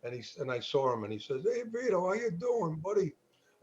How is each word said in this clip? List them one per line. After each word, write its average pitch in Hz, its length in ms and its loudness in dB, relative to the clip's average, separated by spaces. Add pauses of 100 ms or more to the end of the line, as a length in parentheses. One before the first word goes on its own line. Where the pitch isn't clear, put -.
And 123 100 -6
he 123 60 -8
s-, - 180 -14
and 131 140 -4
I 123 80 0
saw 135 340 4
him, 113 100 0
and 104 100 -4
he 107 60 -4
says, 135 240 -4
Hey, 233 200 0
Vito, 226 440 0
how 185 60 2
you 226 180 0
doing, 185 460 0
buddy? 185 360 0 (500)